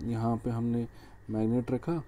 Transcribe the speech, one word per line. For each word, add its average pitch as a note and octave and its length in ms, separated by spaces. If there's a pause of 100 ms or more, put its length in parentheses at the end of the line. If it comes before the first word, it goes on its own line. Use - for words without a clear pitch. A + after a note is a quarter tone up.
यहाँ A#2 340
पे D3 140
हमने A#2 380 (420)
magnet A2 400
रखा, D3 380